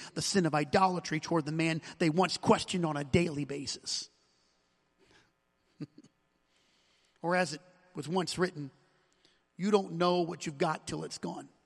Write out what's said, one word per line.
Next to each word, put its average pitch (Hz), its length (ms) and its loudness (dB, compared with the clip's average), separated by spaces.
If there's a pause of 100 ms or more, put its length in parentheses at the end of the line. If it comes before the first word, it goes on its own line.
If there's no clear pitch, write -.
(140)
the 160 80 -4
sin 185 240 2
of 151 80 2
idolatry 165 640 2
toward 160 260 0
the 151 80 -4
man 160 300 0 (160)
they 160 120 4
once 175 280 2
questioned 185 480 2
on 151 100 -2
a 143 60 -4
daily 147 420 0
basis. - 640 -8 (1700)
<laughs> 147 60 -10 (1400)
Or 170 120 2
as 180 200 2
it 156 60 -14 (340)
was 143 140 -8
once 170 300 -2
written, 156 320 -2 (840)
"You 196 160 -2
don't 190 220 2
know 175 260 4
what 160 260 -4
you've 147 120 -8
got 156 280 0
till 160 160 -6
it's 147 160 -10
gone." 156 300 -10 (180)